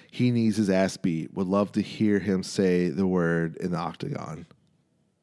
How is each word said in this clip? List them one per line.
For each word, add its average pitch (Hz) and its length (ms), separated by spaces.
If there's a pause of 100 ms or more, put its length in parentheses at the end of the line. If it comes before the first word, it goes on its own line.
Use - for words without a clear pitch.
(120)
He 123 200
needs 113 240
his 104 140
ass 95 260
beat. 80 380
Would 95 140
love 98 260
to 107 80
hear 104 380
him 92 220
say 90 460
the 87 180
word 85 520
in 90 140
the 85 60
octagon. 85 680 (760)